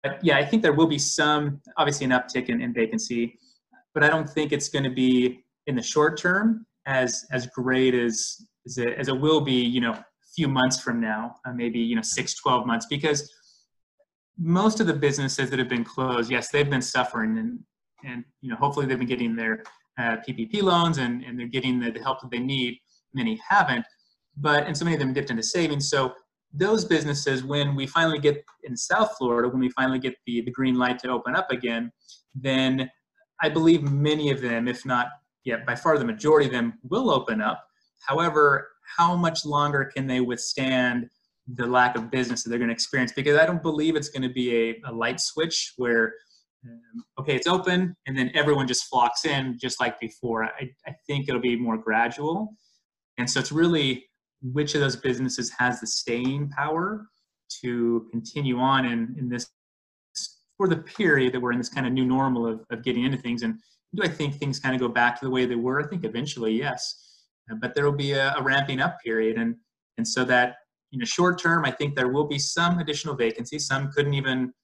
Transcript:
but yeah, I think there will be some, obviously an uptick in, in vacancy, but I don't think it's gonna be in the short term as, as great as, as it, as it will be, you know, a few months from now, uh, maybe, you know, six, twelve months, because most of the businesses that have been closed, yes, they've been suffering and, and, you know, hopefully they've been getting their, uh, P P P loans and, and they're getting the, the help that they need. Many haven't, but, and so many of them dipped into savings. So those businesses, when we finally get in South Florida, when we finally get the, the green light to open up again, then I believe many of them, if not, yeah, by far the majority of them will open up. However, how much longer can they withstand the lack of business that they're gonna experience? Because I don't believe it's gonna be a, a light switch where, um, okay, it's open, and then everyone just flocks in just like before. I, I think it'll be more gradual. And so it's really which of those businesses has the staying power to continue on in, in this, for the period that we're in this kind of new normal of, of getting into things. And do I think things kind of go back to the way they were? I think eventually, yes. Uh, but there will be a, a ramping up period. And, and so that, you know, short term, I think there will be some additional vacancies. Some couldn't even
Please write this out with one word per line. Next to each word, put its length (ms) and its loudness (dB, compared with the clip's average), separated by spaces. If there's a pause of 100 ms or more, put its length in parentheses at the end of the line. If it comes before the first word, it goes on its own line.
but 220 -6
yeah, 140 4
I 60 2
think 200 2
there 100 6
will 140 6
be 100 0
some, 640 0 (160)
obviously 280 0
an 80 2
uptick 360 -2
in, 100 0
in 140 -4
vacancy, 640 -2 (560)
but 100 4
I 60 8
don't 180 2
think 240 0
it's 180 -2
gonna 200 -2
be 560 2 (220)
in 80 -2
the 80 -2
short 340 2
term 480 2 (220)
as, 440 0
as 140 -2
great 480 2
as, 480 -2 (240)
as 140 -10
it, 180 -2
as 100 -4
it 140 0
will 180 6
be, 220 2
you 200 2
know, 100 2
a 140 -8 (300)
few 120 0
months 340 2
from 180 -2
now, 360 -4 (100)
uh, 80 -8
maybe, 240 -4
you 180 0
know, 60 0
six, 320 -4
twelve 320 0
months, 240 -2
because 420 -2 (1080)
most 400 4
of 60 4
the 80 2
businesses 560 0
that 80 0
have 100 0
been 160 -2
closed, 460 -2
yes, 200 -2
they've 200 2
been 100 2
suffering 600 -2
and, 200 -6 (460)
and, 180 -10 (180)
you 100 -8
know, 40 -4
hopefully 300 0
they've 140 0
been 80 -2
getting 280 0
their, 280 -2 (340)
uh, 200 -2
P 140 -10
P 140 -4
P 160 -2
loans 380 4
and, 240 -2
and 160 -10
they're 80 -8
getting 320 0
the, 100 0
the 100 -8
help 220 -4
that 80 -14
they 80 -6
need. 400 -2 (380)
Many 340 -2
haven't, 340 2 (520)
but, 320 2
and 100 -4
so 80 -2
many 80 2
of 60 0
them 120 0
dipped 200 -2
into 100 -2
savings. 480 0
So 240 2 (400)
those 320 2
businesses, 580 0
when 320 0
we 120 -2
finally 320 2
get 260 2 (180)
in 140 -8
South 400 0
Florida, 320 2
when 100 -2
we 120 0
finally 260 0
get 160 -4 (140)
the, 140 -2
the 100 -6
green 240 0
light 240 0
to 100 -6
open 260 -2
up 140 -2
again, 420 -4 (440)
then 560 0 (500)
I 80 2
believe 320 6
many 480 2
of 100 0
them, 280 -2
if 180 -4
not, 220 0 (380)
yeah, 200 -4
by 80 -2
far 240 2
the 80 0
majority 400 4
of 60 -2
them 320 -2
will 260 0
open 320 0
up. 220 -2 (420)
However, 640 2 (280)
how 180 4
much 300 0
longer 380 0
can 220 -6
they 160 0
withstand 880 0 (440)
the 120 -4
lack 300 4
of 160 -4
business 320 -2
that 60 -8
they're 100 -2
gonna 140 0
experience? 400 -2
Because 240 2
I 80 8
don't 180 -2
believe 320 0
it's 140 -2
gonna 180 -4
be 260 -2
a, 360 0
a 20 -10
light 300 -2
switch 560 -4
where, 360 2 (520)
um, 400 -18 (120)
okay, 200 -2
it's 100 -2
open, 480 2 (100)
and 120 -4
then 160 0
everyone 340 4
just 220 -2
flocks 340 2
in 340 0
just 220 -6
like 220 -2
before. 420 -4
I, 260 -6 (160)
I 80 -12 (140)
think 220 -2
it'll 100 0
be 160 2
more 220 -2
gradual. 760 -2 (640)
And 120 -2
so 100 0
it's 140 -4
really 560 2 (320)
which 340 -4
of 60 2
those 160 2
businesses 600 -2
has 220 0
the 80 -10
staying 600 -2
power 580 -4 (540)
to 500 0
continue 480 -4
on 240 4
in, 340 -2
in 120 -4
this, 200 -6 (1080)
for 100 2
the 100 4
period 560 2
that 60 -2
we're 140 0
in 60 0
this 100 -4
kind 180 -2
of 60 0
new 120 2
normal 400 2
of, 140 -2 (120)
of 120 -8
getting 220 0
into 120 0
things. 260 -4
And 140 -2 (380)
do 80 -2
I 60 0
think 260 -4
things 240 -4
kind 160 -2
of 60 -2
go 80 0
back 300 2
to 60 -8
the 60 -2
way 140 2
they 100 -2
were? 260 0
I 60 -6
think 160 -8
eventually, 480 -4
yes. 720 -6 (260)
Uh, 60 -10
but 180 -6
there 120 0
will 120 2
be 140 -2
a, 240 2
a 80 -2
ramping 380 0
up 200 -2
period. 360 0
And, 180 -2 (420)
and 80 -2
so 200 0
that, 320 2 (340)
you 80 -8
know, 60 -2
short 360 2
term, 240 2
I 60 0
think 240 -4
there 120 2
will 200 0
be 120 -4
some 400 0
additional 340 -4
vacancies. 540 -4
Some 240 -2
couldn't 220 0
even 400 -2 (100)